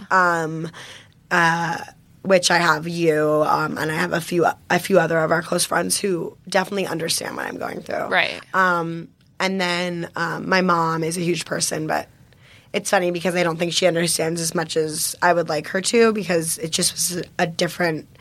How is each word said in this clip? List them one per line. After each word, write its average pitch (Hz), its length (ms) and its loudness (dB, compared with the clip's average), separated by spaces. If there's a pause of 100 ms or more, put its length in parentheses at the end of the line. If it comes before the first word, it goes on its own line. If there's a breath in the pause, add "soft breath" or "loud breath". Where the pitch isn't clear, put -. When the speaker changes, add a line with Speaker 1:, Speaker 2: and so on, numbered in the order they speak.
(120)
Speaker 1:
Um, 165 580 2 (640 loud breath)
uh, 170 460 2 (440)
which 185 280 4
I 175 80 4
have 165 300 2
you, 151 580 2
um, 151 320 0
and 156 100 -2
I 156 60 -4
have 175 180 -2
a 170 80 0
few, 165 240 0 (240)
a 175 120 2
few 190 180 4
other 165 220 4
of 160 100 0
our 165 120 4
close 175 220 -2
friends 175 320 0
who 170 400 -2 (120)
definitely 185 400 0
understand 165 480 -4
what 67 100 -6
I'm - 100 -8
going - 260 -8
through. - 260 -6
Speaker 2:
Right. - 320 0 (120)
Speaker 1:
Um, 170 540 0 (320)
and 190 220 -2
then, 175 560 -2
um, 165 320 -4
my 185 120 4
mom 165 440 2
is 165 120 -4
a 185 40 -6
huge 165 240 -2
person, 156 420 -4
but 156 220 -2 (640 soft breath)
it's - 180 -4
funny 180 220 2
because 175 240 -2
I 180 80 2
don't 165 160 0
think 175 140 0
she 185 120 2
understands 165 540 0
as 165 160 -4
much 160 200 -2
as 156 460 -2
I 175 100 6
would 170 160 2
like 151 200 -4
her 190 140 -2
to 226 300 4
because 170 460 -2
it 160 140 -6
just - 220 -2
was 175 280 -4 (160)
a 180 80 2
different 165 600 -2 (120)